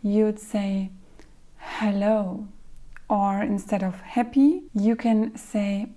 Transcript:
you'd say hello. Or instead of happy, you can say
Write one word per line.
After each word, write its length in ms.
you'd 360
say 520
hello. 880
Or 340
instead 400
of 180
happy, 640
you 220
can 400
say 600